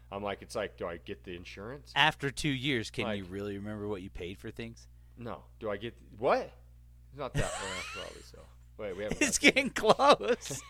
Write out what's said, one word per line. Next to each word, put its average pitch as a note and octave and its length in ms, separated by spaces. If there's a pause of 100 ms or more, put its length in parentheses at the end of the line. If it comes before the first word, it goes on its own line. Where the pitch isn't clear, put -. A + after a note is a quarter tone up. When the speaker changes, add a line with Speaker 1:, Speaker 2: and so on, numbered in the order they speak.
(100)
Speaker 1:
I'm G2+ 120
like, G2+ 200
it's - 120
like, G2+ 220
do G2 100
I E2+ 120
get - 260
the F2+ 100
insurance? G#2+ 640
Speaker 2:
after C#3+ 340
two D3+ 200
years, B2+ 400
can B2 180
you G2+ 160
Speaker 1:
Like, - 0
Speaker 2:
really G2 320
remember G#2 320
what G2 140
you F#2+ 80
paid F2+ 280
for A2+ 120
things? A#2 380 (280)
Speaker 1:
No. A2+ 280 (140)
Do A2 120
I G2+ 80
get, A2 160 (240)
what? F#3+ 320 (600)
It's C3+ 80
not C3 180
that, - 240
well, F#2+ 260
Speaker 2:
<laughs> - 80
Speaker 1:
probably E2 280
so. - 160 (400)
Wait, F#2 180
we G2+ 80
haven't G#2 160
Speaker 2:
It's C#4 200
Speaker 1:
got - 20
there C#4+ 100
Speaker 2:
getting C4+ 180
Speaker 1:
yet. - 0
Speaker 2:
close. A3 1000